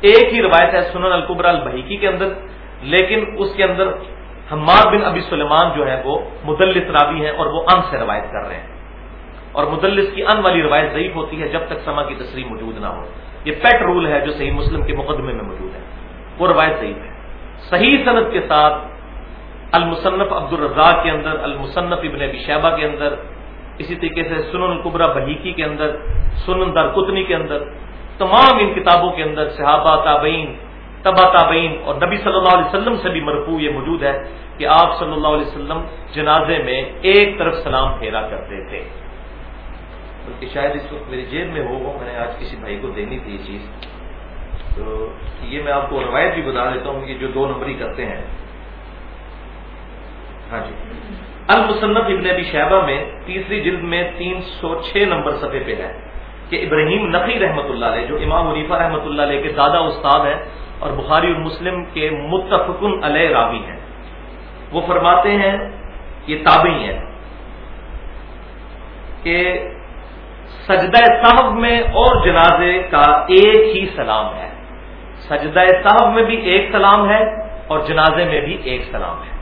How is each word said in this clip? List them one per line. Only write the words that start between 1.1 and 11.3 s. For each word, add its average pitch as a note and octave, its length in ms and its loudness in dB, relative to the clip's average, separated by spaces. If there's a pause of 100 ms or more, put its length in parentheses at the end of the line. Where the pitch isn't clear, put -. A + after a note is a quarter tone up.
الکبریٰ F3 440 2
البیہقی C3 420 -4
کے G3 100 0
اندر F#3+ 220 0 (520)
لیکن F#3 380 2 (180)
اس G3 180 0
کے G3 80 2
اندر F#3 240 2 (640)
حماد E3 420 8
بن G#3 120 4
ابی F3+ 240 0
سلیمان D3+ 460 2
جو D3 140 0
ہے C3 160 0
وہ C#3 80 0 (300)
مدلس F3+ 420 2 (120)
راوی D3 280 4
ہیں D3+ 120 -2
اور D3+ 160 0
وہ E3 80 -2 (100)
ان F#3+ 80 8 (100)
سے C3+ 100 -4
روایت G#2 320 -2
کر G#2+ 160 -6
رہے F2+ 80 -8
ہیں، E2 140 -14 (800)
اور D3 160 0
مدلس G3 480 2
کی G3 80 -4
ان G#3+ 200 4
والی F3+ 200 4
روایت D3+ 300 2
ضعیف E3+ 220 -2
ہوتی D#3 260 -6